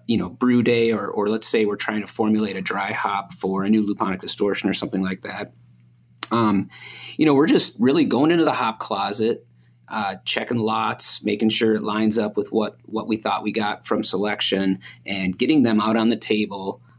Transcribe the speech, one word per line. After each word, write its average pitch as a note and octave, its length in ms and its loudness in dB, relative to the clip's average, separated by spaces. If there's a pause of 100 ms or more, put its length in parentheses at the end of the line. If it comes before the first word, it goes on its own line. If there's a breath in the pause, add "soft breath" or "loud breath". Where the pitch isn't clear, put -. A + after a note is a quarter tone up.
you A#2+ 80 2
know, F2+ 120 -2
brew A#2+ 360 2
day, A#2 260 4
or, G#2 160 -2
or G#2 220 -2
let's A2 180 -2
say A2 180 2
we're G#2 120 0
trying G#2+ 240 -4
to G2 80 -8
formulate G#2+ 480 0
a F#2+ 40 -6
dry G2 300 -4
hop G2+ 420 -4
for F#2+ 300 -2
a G2+ 80 0
new G#2+ 160 4
luponic G2 340 -4
distortion G2+ 480 -2
or F#2+ 40 2
something F#2+ 280 -2
like F#2 220 -4
that. G2 300 -10 (800)
Um, G#2+ 380 2 (460 loud breath)
you - 80 2
know, D3+ 100 6
we're C#3+ 120 6
just A3+ 320 2
really C3+ 260 4
going C3+ 280 2
into E3 120 4
the D3 80 2
hop A#2 280 -2
closet, G#2 640 -2 (420 soft breath)
uh, G2 360 -6
checking A#2 340 -2
lots, A2 680 -2
making G#2 260 2
sure A2 260 2
it G#2+ 80 -4
lines G#2+ 340 0
up G#2+ 180 -2
with G2+ 140 -2
what, G#2+ 360 -2
what G#2+ 200 -6
we A2 100 0
thought G#2 280 -4
we G#2+ 80 -2
got G#2 340 -4
from A2 160 0
selection, G2 800 -2 (240 loud breath)
and F#2 340 -4
getting C#3 240 4
them A2+ 180 4
out A2 160 2
on A2+ 120 4
the A2+ 80 2
table, G2 640 -2 (180 soft breath)